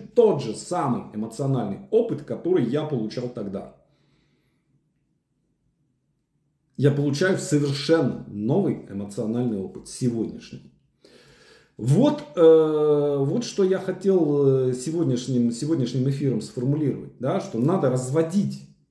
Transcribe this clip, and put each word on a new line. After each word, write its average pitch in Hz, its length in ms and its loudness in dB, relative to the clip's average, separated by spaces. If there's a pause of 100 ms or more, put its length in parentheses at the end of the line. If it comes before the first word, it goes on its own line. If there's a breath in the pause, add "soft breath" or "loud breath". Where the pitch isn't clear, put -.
(140)
тот 208 280 4
же 110 120 -6
самый 135 600 -4
эмоциональный 110 680 -4 (100)
опыт, 220 320 0
который 160 420 -2
я 143 200 -2
получал 120 440 -6
тогда. 98 480 -10 (3000)
Я 139 120 4
получаю 147 460 0
совершенно 143 920 0
новый 123 600 -2
эмоциональный 107 680 -6
опыт, - 280 -12
сегодняшний. - 840 -6 (1040 soft breath)
Вот, 202 460 2 (140)
э, 151 800 6
вот 160 260 0
что - 200 0
я 185 140 2
хотел, 147 880 2
э, 127 40 0
сегодняшним, 127 800 0
сегодняшним 139 560 -2
эфиром 135 320 0
сформулировать, 135 760 -4
да, 165 220 -2
что - 180 -6
надо 147 320 2
разводить 156 760 0 (220)